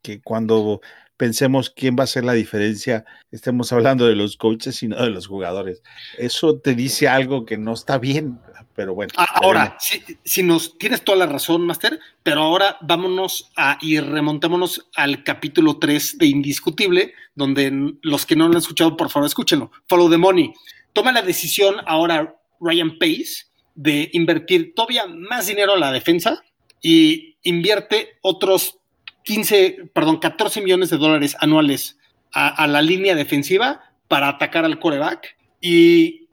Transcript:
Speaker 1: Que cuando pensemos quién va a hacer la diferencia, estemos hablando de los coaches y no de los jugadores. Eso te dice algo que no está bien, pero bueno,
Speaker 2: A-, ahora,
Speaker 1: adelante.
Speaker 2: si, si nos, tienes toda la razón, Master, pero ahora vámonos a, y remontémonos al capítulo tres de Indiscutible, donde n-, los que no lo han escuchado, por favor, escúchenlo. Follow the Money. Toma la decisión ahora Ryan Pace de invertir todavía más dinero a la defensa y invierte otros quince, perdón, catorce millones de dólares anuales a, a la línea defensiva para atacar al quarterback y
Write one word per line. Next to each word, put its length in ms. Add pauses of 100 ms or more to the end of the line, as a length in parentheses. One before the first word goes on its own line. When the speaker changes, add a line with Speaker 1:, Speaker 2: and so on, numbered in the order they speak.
Speaker 1:
Que 200
cuando 600 (360)
pensemos 520
quién 260
va 60
a 40
hacer 180
la 100
diferencia, 720 (260)
estemos 400
hablando 360
de 80
los 220
coaches 440
y 60
no 80
de 160
los 160
jugadores. 560 (340)
Eso 400
te 160
dice 340
algo 380
que 140
no 140
está 260
bien, 400 (360)
pero 200
bueno, 200
Speaker 2:
A-, 100 (180)
ahora, 340
Speaker 1:
adelante. 460
Speaker 2:
si, 160
si 40
nos, 360
tienes 240
toda 160
la 80
razón, 340
Master, 380 (240)
pero 180
ahora 400
vámonos 760
a, 260
y 180
remontémonos 960
al 280
capítulo 540
tres 400
de 80
Indiscutible, 880 (220)
donde 320
n-, 340
los 240
que 100
no 120
lo 60
han 40
escuchado, 400
por 140
favor, 160
escúchenlo. 440 (160)
Follow 220
the 80
Money. 340 (400)
Toma 200
la 100
decisión 540 (100)
ahora 500 (240)
Ryan 380
Pace 480 (300)
de 380
invertir 600
todavía 300
más 400
dinero 280
a 60
la 120
defensa 520 (380)
y 600
invierte 800
otros 580 (440)
quince, 680
perdón, 240
catorce 440
millones 280
de 80
dólares 420
anuales 580 (360)
a, 140
a 180
la 160
línea 320
defensiva 720 (240)
para 200
atacar 380
al 140
quarterback 580 (240)
y 720